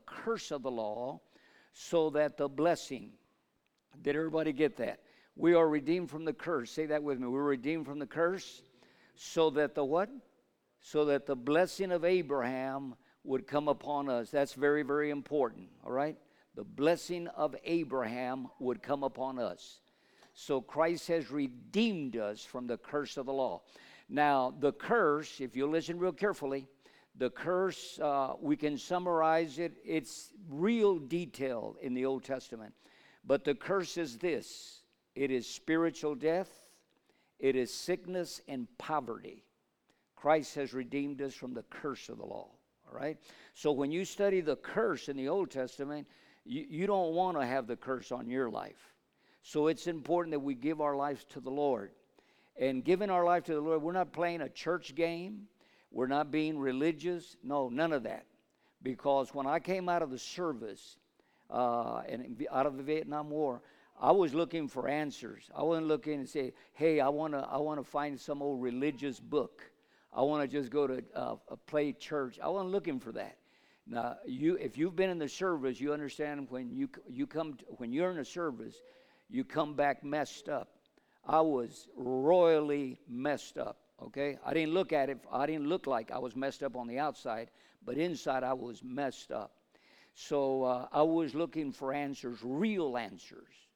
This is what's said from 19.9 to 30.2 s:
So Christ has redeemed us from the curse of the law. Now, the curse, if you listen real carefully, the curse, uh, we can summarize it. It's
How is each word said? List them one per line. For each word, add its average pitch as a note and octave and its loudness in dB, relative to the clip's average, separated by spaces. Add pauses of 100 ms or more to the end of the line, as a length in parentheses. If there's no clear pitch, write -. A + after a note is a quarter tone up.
So C3+ -2
Christ D#3+ 0
has D#3+ 0
redeemed C#3+ 0
us G#2+ -4
from B2 -8
the A#2 -2
curse D3 -4
of C3+ -4
the C3+ -4
law. A#2+ -2 (460)
Now, C3+ 4
the C#3 4
curse, D#3 2
if A#2+ -6
you C3+ 0
listen D#3+ 0
real F3+ 0
carefully, C#3 -2 (500)
the B2+ 0
curse, F3+ -2
uh, C#3 2
we D3 2
can D3 0
summarize D#3+ 2
it. E3+ -4
It's - -4 (160)